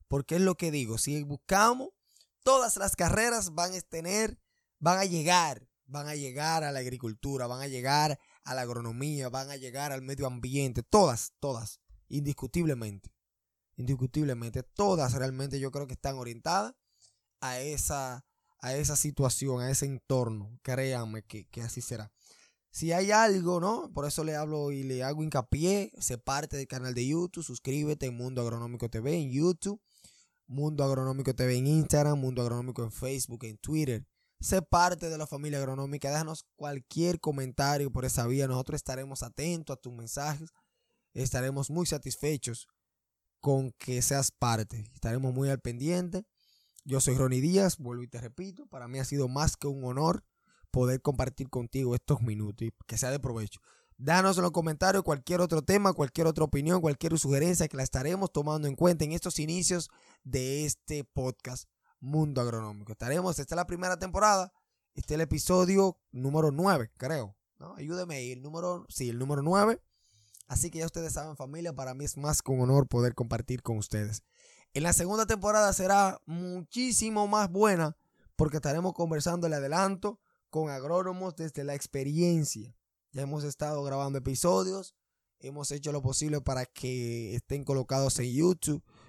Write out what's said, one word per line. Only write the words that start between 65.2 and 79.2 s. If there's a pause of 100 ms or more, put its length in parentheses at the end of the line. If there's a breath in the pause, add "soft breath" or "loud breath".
episodio (120)
número
nueve,
creo, (220)
¿no?
Ayúdeme
ahí,
el
número,
sí,
el
número
nueve. (640 loud breath)
Así
que
ya
ustedes
saben,
familia,
para
mí
es
más
que
un
honor
poder
compartir
con
ustedes. (500 soft breath)
En
la
segunda
temporada
será
muchísimo
más
buena (400)
porque
estaremos
conversando,